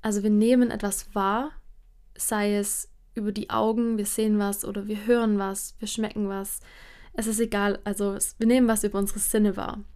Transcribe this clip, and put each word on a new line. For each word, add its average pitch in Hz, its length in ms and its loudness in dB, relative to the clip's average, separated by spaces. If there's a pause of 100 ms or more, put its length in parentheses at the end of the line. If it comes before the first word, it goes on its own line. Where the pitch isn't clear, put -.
Also 208 200 0
wir 214 80 2
nehmen 233 400 6
etwas - 440 -6
wahr, 214 360 0 (640)
sei 208 400 0
es - 320 -4 (260)
über 208 180 -4
die 214 180 -6
Augen, 220 480 0
wir 208 80 -2
sehen 214 320 2
was 202 260 -2
oder 202 220 -6
wir 208 200 -6
hören 226 320 4
was, 196 400 -6
wir 208 100 -8
schmecken 214 400 -4
was. 196 320 -6 (520)
Es 220 140 -4
ist 220 140 -2
egal, 202 440 0
also 202 280 -2
es, - 260 -6
wir 226 80 0
nehmen 247 220 6
was 214 160 2
über 202 140 0
unsere 202 200 -2
Sinne 208 380 2
wahr. - 240 -8 (160)